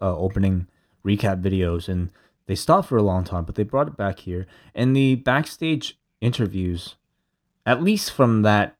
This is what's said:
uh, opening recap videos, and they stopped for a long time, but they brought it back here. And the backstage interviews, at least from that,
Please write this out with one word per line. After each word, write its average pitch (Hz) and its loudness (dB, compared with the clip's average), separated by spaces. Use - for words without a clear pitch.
uh, 90 -2
opening 92 0
recap 98 0
videos, 90 -2
and 90 -2
they 95 -2
stopped 175 0
for 127 2
a 107 4
long 92 2
time, 87 -4
but - -10
they 107 -2
brought 135 0
it - -14
back 98 -4
here. 90 -8
And 127 0
the 135 4
backstage 147 -2
interviews, 92 -2
at 123 2
least 202 0
from 117 4
that, 104 4